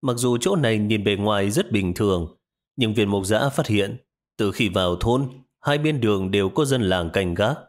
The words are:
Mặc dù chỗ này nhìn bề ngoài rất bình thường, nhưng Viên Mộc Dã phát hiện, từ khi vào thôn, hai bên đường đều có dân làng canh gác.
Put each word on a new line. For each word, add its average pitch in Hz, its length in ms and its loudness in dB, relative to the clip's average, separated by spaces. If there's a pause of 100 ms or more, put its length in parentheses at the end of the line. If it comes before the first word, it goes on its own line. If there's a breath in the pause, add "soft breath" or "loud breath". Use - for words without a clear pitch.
Mặc 127 140 -2
dù 120 220 0
chỗ 190 180 0
này 113 220 2
nhìn 104 260 0
bề 101 120 2
ngoài 101 340 0
rất 123 220 -2
bình 95 220 0
thường, 92 420 0 (400)
nhưng 110 180 0
Viên 104 140 2
Mộc 98 180 0
Dã 107 220 2
phát 143 180 -2
hiện, 104 300 0 (400)
từ 104 160 -2
khi 110 160 0
vào 90 280 0
thôn, 127 340 0 (300)
hai 147 180 -2
bên 151 220 -2
đường 98 300 0
đều 98 180 2
có 147 160 0
dân 131 180 0
làng 90 280 0
canh 90 240 -2
gác. 107 240 0 (100)